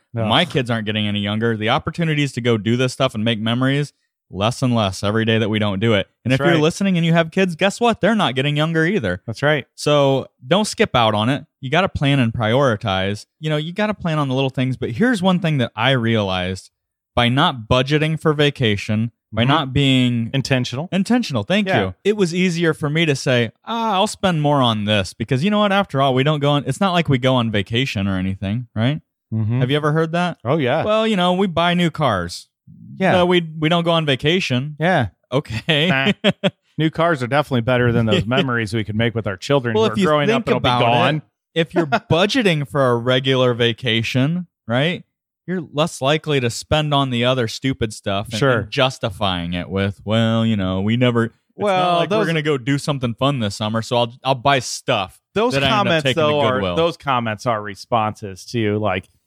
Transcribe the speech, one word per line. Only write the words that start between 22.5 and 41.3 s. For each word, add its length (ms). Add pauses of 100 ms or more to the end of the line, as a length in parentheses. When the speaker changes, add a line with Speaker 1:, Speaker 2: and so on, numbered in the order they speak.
Speaker 2:
for 160
me 160
to 100
say, 360 (120)
"Ah, 300
I'll 120
spend 360
more 180
on 240
this," 300
because 280
you 80
know 100
what? 120
After 300
all, 120
we 100
don't 160
go 100
on, 160
it's 140
not 120
like 160
we 100
go 180
on 140
vacation 560
or 120
anything, 560
right? 260 (320)
Speaker 1:
Mm-hmm. 280
Speaker 2:
Have 100
you 60
ever 160
heard 200
that? 320
Speaker 1:
Oh, 140
yeah. 260
Speaker 2:
"Well, 220
you 100
know, 160
we 140
buy 260
new 180
cars." 580 (500)
Speaker 1:
Yeah. 140
Speaker 2:
"No, 140
we, 140 (180)
we 120
don't 140
go 80
on 120
vacation." 760
Speaker 1:
Yeah. 300 (240)
Speaker 2:
Okay. 800 (100)
Speaker 1:
Nah. 80 (280)
Speaker 2:
<laughs> 200
Speaker 1:
New 120
cars 320
are 40
definitely 360
better 300
than 120
those 220
Speaker 2:
<laughs> 0
Speaker 1:
memories 480
we 100
could 120
make 180
with 120
our 120
children 360
Speaker 2:
Well, 120
Speaker 1:
who 60
Speaker 2:
if 40
Speaker 1:
are 40
Speaker 2:
you 60
Speaker 1:
growing 240
up 140
Speaker 2:
think 40
Speaker 1:
and 80
will 40
be 80
Speaker 2:
about 140
it, 20
Speaker 1:
gone. 380 (320)